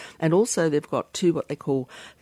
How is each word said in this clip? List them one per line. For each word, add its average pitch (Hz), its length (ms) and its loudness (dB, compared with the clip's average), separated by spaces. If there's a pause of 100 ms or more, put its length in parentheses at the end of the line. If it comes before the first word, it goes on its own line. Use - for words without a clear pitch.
(180)
And 160 160 2
also 185 340 2
they've 147 200 0
got - 260 -4
two, 170 180 2
what - 160 -4
they 147 80 -6
call 135 320 -2 (340)